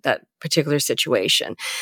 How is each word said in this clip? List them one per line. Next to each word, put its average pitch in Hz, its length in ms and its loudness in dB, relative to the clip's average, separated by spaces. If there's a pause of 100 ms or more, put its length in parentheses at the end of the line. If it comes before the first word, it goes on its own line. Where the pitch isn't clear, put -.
that 120 200 0 (180)
particular 147 380 2
situation. - 800 0 (260)